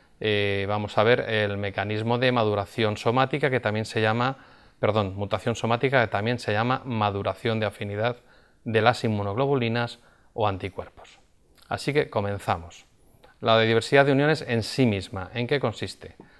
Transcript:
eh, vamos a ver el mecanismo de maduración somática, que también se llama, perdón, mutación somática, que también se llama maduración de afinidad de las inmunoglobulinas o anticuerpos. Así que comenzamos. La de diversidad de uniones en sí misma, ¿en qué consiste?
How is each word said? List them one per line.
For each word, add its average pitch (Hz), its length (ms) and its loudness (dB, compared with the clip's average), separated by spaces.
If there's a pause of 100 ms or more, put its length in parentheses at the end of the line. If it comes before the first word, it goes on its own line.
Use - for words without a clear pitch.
(200)
eh, 101 480 0
vamos 104 300 -2
a 107 40 6
ver 123 180 4
el 107 360 -2
mecanismo 104 640 -2
de 127 120 2
maduración 107 680 0
somática, 135 500 0
que 127 120 0
también 110 260 -2
se 110 160 -2
llama, 113 340 0 (420)
perdón, 101 380 0
mutación 104 400 -2
somática, 120 460 2
que 107 80 0
también 113 280 -2
se - 140 -2
llama 120 320 0
maduración 107 720 -2
de 110 60 -2
afinidad 107 540 -4 (460)
de 110 180 2
las 120 200 4
inmunoglobulinas 117 960 0 (360)
o 107 120 0
anticuerpos. - 760 -8 (500)
Así - 240 -4
que 143 160 0
comenzamos. 101 760 -4 (560)
La 113 160 4
de 113 100 6
diversidad 113 380 4
de 143 80 4
uniones 143 340 2
en 117 160 0
sí 131 220 0
misma, 95 480 -2
¿en 120 140 -4
qué 143 120 0
consiste? 107 580 -6 (240)